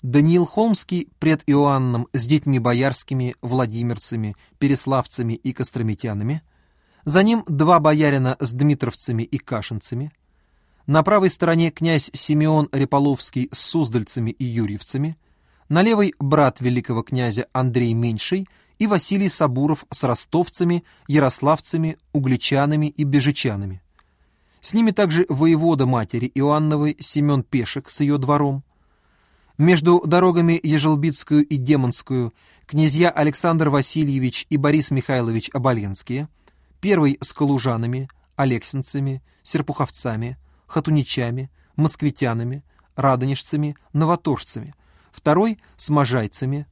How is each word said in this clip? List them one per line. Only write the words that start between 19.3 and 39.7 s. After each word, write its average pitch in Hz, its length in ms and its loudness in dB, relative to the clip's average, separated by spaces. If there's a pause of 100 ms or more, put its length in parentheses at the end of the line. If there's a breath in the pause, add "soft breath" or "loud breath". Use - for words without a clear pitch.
с - 120 0
ростовцами, 170 800 0 (240 soft breath)
ярославцами, 151 880 0 (160)
угличанами 143 760 0
и 151 160 -4
бежичанами. 127 760 -2 (800)
С - 120 -4
ними 226 180 4
также 180 360 2
воевода 156 580 2
матери 120 500 -2
Иоанновой 151 640 0
Семен 143 440 0
Пешек - 460 -6
с - 120 -2
ее 143 160 2
двором. 139 460 0 (960)
Между 175 480 4
дорогами 170 560 4
Ежелбицкую 151 840 0
и 147 120 -4
Демонскую 127 760 0 (340 soft breath)
князья 156 420 2
Александр 156 600 0
Васильевич 139 800 0
и 156 80 0
Борис 147 340 2
Михайлович 123 600 -2
Оболенские, 120 800 -4 (500)
первый 165 420 2
с - 120 0
калужанами, 127 760 -2 (280)
алексинцами, 135 880 -4 (180)
серпуховцами, 127 960 -4 (300)